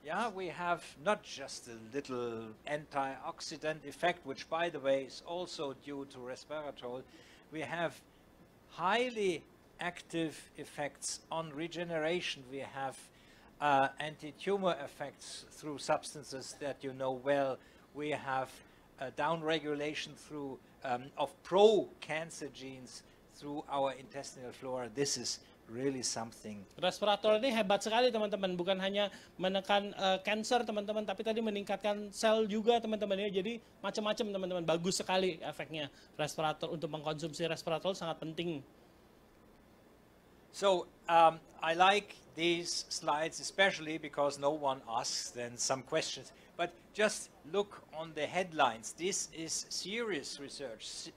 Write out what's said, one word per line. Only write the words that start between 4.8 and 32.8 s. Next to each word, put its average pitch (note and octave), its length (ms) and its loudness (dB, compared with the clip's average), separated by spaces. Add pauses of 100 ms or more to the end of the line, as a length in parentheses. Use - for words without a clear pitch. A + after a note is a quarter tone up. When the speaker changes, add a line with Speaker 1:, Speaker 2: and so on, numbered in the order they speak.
Speaker 1:
is - 240 -12
also E3 560 -6
due C#3 320 -8
to B2+ 80 -14
resveratrol. B2+ 800 -8 (480)
We D3+ 160 -6
have D#3+ 320 -2 (720)
highly G3+ 720 2 (400)
active E3 560 -2 (160)
effects - 800 -8
on E3 160 -4
regeneration. E3 960 -2
We C3+ 160 -8
have, C3+ 320 -6 (640)
uh, C#3 400 6
anti-tumor D#3 800 0
effects - 720 -10
through D3 320 -8
substances C3+ 800 -2
that C3+ 240 -4
you C3 80 -6
know C3 160 -2
well. C3+ 480 2 (320)
We D3 240 -2
have C3+ 400 -2 (480)
a C3 80 -6
downregulation D3+ 1040 0
through, C#3+ 480 -10 (240)
um, C3+ 320 -2
of C#3+ 240 -2
pro-cancer E3 1120 4
genes C3 480 -14 (320)
through D3 320 -8
our C3+ 320 2
intestinal C3 560 -12
flora. B2+ 400 -4
This C#3 240 2
is - 240 -4 (240)
really B2+ 400 -2
something. A2+ 560 -6 (160)
Speaker 2:
Resveratrol G#3 640 4
ini C4+ 80 4
hebat G3+ 320 4
sekali, A#3 320 4
teman-teman. G3 400 0
Bukan F#3 240 2
hanya G3 320 0 (320)
menekan, G3 560 2
uh, F#3+ 240 2
cancer, A3 400 2
teman-teman, G#3+ 400 -2
tapi G#3 240 -4
tadi A3+ 160 0
meningkatkan G#3 720 -2
sel A3 320 6
juga, A3 320 6
teman-teman G#3 480 0